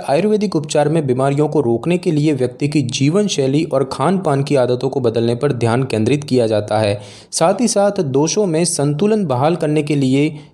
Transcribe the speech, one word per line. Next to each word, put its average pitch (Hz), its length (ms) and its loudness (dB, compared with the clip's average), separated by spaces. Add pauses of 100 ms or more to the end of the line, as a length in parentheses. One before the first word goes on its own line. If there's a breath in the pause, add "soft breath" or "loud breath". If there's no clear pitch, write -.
आयुर्वेदिक 196 460 0
उपचार 147 340 0
में 156 180 0
बीमारियों 139 400 0
को 151 140 0
रोकने 117 360 0
के 175 140 -2
लिए 151 220 2
व्यक्ति 123 340 -2
की 147 140 0
जीवन 151 460 0
शैली 143 360 0
और 135 200 -2 (100)
खान 160 240 0
पान 139 260 0
की 147 120 0
आदतों 127 340 0
को 135 100 -4
बदलने 117 360 0
पर 139 180 -2
ध्यान 117 300 0
केंद्रित 127 400 0
किया 123 240 2
जाता 107 320 0
है। 104 200 0 (320 loud breath)
साथ 185 300 2
ही 240 60 2
साथ 202 340 0
दोषों 151 440 0
में 165 200 0
संतुलन 175 600 0
बहाल 143 300 0
करने 151 280 0
के 147 120 -2
लिए 139 360 2 (220 loud breath)